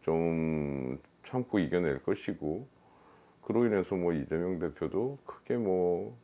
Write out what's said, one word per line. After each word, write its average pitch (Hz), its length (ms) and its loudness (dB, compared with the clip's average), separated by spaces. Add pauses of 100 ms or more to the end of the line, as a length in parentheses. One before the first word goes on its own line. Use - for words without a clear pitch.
좀 80 960 0 (240)
참고 120 360 -2
이겨낼 85 440 0
것이고, 95 640 -4 (760)
그로 117 220 2
인해서 101 300 2
뭐 87 160 2
이재명 82 480 0
대표도 90 680 -2
크게 - 300 -6
뭐 95 680 2